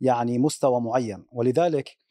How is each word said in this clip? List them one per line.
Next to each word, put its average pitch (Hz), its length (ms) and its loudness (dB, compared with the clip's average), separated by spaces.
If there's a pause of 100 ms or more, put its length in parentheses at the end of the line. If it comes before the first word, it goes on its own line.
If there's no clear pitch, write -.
يعني 120 360 0
مستوى 131 440 2
معين. 113 500 -4
ولذلك 135 640 0 (140)